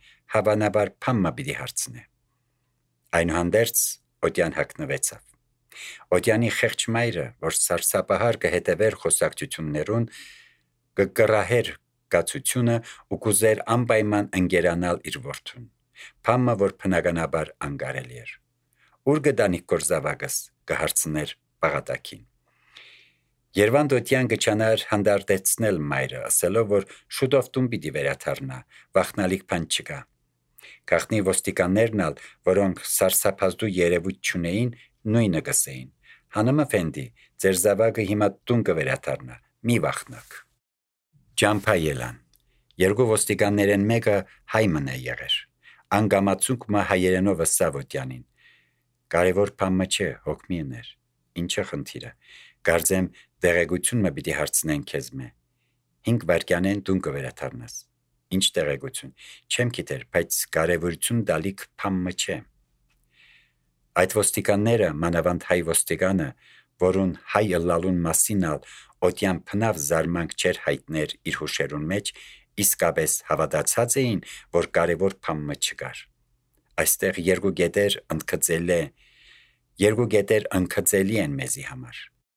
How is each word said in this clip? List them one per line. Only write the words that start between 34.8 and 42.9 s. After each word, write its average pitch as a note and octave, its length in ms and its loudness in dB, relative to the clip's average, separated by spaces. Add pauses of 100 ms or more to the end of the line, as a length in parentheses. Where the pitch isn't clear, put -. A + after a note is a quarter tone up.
նույնը G#2+ 400 2
կսեին. C2 480 -4 (380)
«Հանեմ A#2+ 320 2
Էֆենդի, D#2+ 460 -2 (340)
ձեր F#2+ 160 4
զավակը G#2 480 4
հիմա G#2 240 2 (100)
տուն A#2+ 240 0
կվերադառնա, C2+ 720 -4 (220)
մի A#2 200 2
վախնաք»։ - 520 -6 (1080)
Ջամփա G#2 380 2
ելան։ C2 400 -2 (640)
Երկու G#2 300 4